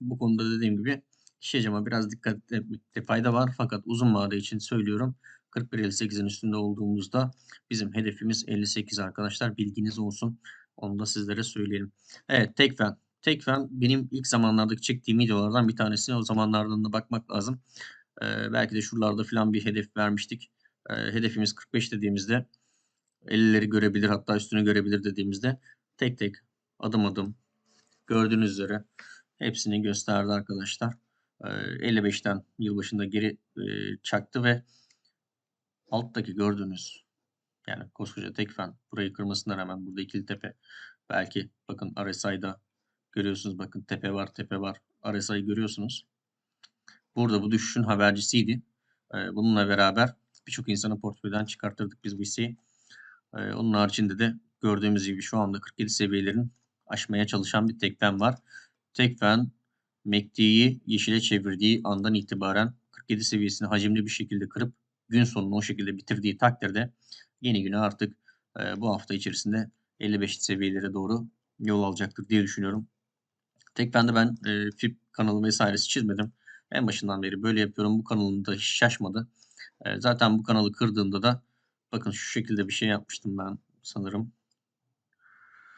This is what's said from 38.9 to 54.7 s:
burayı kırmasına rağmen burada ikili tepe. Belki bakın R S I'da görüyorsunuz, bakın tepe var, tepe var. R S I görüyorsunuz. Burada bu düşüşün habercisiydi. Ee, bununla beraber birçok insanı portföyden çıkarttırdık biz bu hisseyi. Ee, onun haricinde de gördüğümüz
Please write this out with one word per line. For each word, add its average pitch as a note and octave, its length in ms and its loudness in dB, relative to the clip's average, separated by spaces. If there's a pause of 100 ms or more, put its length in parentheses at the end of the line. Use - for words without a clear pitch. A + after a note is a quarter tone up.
burayı G2 200 -4
kırmasına G2 440 -4
rağmen F#2 300 -8
burada F#2+ 140 -10
ikili G2 260 -8
tepe. G2+ 280 -10 (560)
Belki F#2+ 400 -4 (180)
bakın - 260 -10 (100)
R G2 80 -6
S G2 220 -4
I'da F#2+ 260 -8 (520)
görüyorsunuz, G2 460 -4
bakın F#2+ 220 -12
tepe G2 320 -6
var, G2 220 -6
tepe - 260 -8
var. G2 200 -8 (260)
R G#2 140 -2
S G2+ 180 -4
I G2+ 60 -4
görüyorsunuz. G#2+ 600 -4 (1120)
Burada A2+ 260 2
bu G#2+ 80 -2
düşüşün A2+ 320 0
habercisiydi. G#2 800 2 (520)
Ee, F#2+ 200 -6
bununla G#2 340 4
beraber G2+ 460 4 (320)
birçok - 220 -6
insanı G#2 320 -2
portföyden G#2 440 -4
çıkarttırdık G#2 600 -8
biz G2 140 -6
bu G2+ 40 -6
hisseyi. A#2 340 -4 (800)
Ee, G#2 180 -6
onun A2+ 200 0
haricinde G#2 460 2
de A#2 160 4 (260)
gördüğümüz G#2 460 2